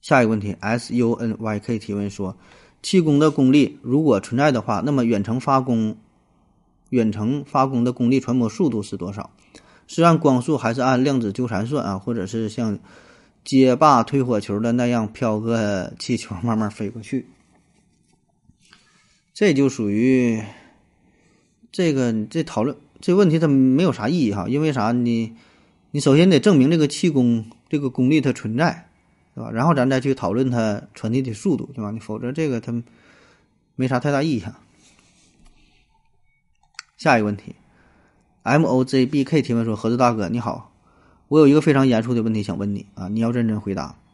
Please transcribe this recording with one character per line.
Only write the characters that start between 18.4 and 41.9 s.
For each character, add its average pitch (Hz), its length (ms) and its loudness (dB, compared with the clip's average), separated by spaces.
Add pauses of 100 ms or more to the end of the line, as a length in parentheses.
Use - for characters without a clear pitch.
这 202 220 2
就 135 140 2
属 117 200 -4
于 117 540 2 (1300)
这 170 240 0
个， 123 180 0 (140)
这 165 160 -4
讨 110 200 -4
论， 139 140 -2 (240)
这 175 140 0
问 190 160 4
题 160 80 2
它 160 100 2
没 135 340 4
有 175 100 2
啥 104 160 -4
意 156 180 0
义 101 60 0
哈， 95 160 -4
因 131 120 0
为 156 120 0
啥？ 117 200 0
你， 117 440 -2 (540)
你 147 100 -4
首 143 160 4
先 175 120 6
得 170 120 6
证 156 180 4
明 135 120 4
这 170 60 2
个 151 100 2
气 175 220 -2
功 120 380 0 (220)
这 156 100 -4
个 139 100 -4
功 127 220 0
力 156 100 4
它 131 120 0
存 110 240 -6
在， 156 320 -2 (460)
对 - 80 -12
吧？ 117 80 -12
然 113 160 -2
后 170 80 4
咱 131 140 2
再 135 120 2
去 135 140 0
讨 98 180 -4
论 131 180 0
它 110 320 -2 (120)
传 113 180 -6
递 131 100 0
的 123 100 -6
速 135 240 -2
度， - 180 -8
对 113 80 -10
吧？ 104 80 -6
你 113 80 -10
否 107 200 -10
则 120 120 -8
这 156 180 -4
个 120 120 -4
它 117 220 -8 (920)
没 131 140 -4
啥 127 100 0
太 143 140 -2
大 139 100 0
意 156 140 -2
义 110 60 -4
啊。 - 180 -14 (2500)
下 139 180 4
一 113 60 4
个 - 20 0
问 104 100 -2
题 - 220 -18 (840)
，M 147 240 2
O 127 180 2
J 131 220 2
B 139 180 0
K 151 160 0
提 120 140 -2
问 117 100 0
说 113 100 -2
：“盒 107 140 -4
子 120 80 0
大 123 160 4
哥， 107 160 -4
你 110 100 -4
好， - 340 -8 (560)
我 151 120 4
有 147 80 8
一 139 60 8
个 151 80 4
非 151 100 4
常 135 160 4
严 113 140 2